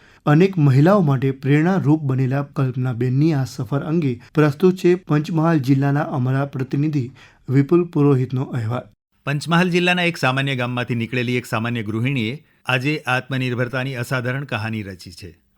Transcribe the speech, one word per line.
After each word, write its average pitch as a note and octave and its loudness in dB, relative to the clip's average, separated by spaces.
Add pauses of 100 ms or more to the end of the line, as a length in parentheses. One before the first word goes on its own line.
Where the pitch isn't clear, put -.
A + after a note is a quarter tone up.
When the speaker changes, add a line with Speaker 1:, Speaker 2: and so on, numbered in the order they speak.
(260)
Speaker 1:
અનેક F3+ 4
મહિલાઓ D3 6
માટે C3+ 0
પ્રેરણારૂપ D3+ 2
બનેલા C3+ -2
કલ્પનાબેનની B2+ 0
આ C3+ 0
સફર C#3 -6
અંગે D3+ 0 (220)
પ્રસ્તુત D3+ 4
છે F3+ 4
પંચમહાલ D#3+ 0
જિલ્લાના C#3 2
અમારા C3+ 0
પ્રતિનિધિ C#3 -4 (420)
વિપુલ C#3 4
પુરોહિતનો C#3 2
અહેવાલ. B2 -6 (340)
Speaker 2:
પંચમહાલ E3 0
જિલ્લાના F3+ 0
એક E3+ -2
સામાન્ય C3+ -2
ગામમાંથી B2 -4
નીકળેલી B2 -2
એક A#2+ -4
સામાન્ય A#2 -4
ગૃહિણીએ A2+ -2 (320)
આજે C3 -2 (140)
આત્મનિર્ભરતાની B2+ -4
અસાધારણ B2+ -4
કહાની A2 -6
રચી F#2+ -14
છે. F2+ -18 (280)